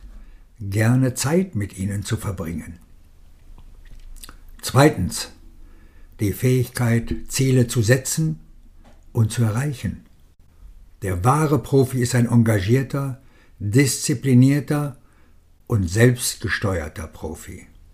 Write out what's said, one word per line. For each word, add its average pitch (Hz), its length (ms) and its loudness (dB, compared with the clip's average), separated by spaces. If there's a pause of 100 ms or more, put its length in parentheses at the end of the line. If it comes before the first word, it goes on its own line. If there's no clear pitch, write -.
(600)
gerne 117 540 2
Zeit 175 420 -2
mit 101 200 -6
Ihnen 98 280 -6
zu 113 120 -4
verbringen. 85 640 -8 (1800)
Zweitens, - 720 2 (880)
die 101 120 0
Fähigkeit, 120 800 0 (140)
Ziele 127 400 2
zu 123 160 0
setzen 151 560 0 (720)
und 113 220 0
zu 117 100 -2
erreichen. 117 640 -4 (960)
Der 92 220 -4
wahre 147 340 2
Profi 127 440 0
ist 117 120 -2
ein 117 140 4
engagierter, 117 920 0 (380)
disziplinierter 135 1400 2 (680)
und 95 240 0
selbstgesteuerter 98 1160 0
Profi. - 580 -14 (280)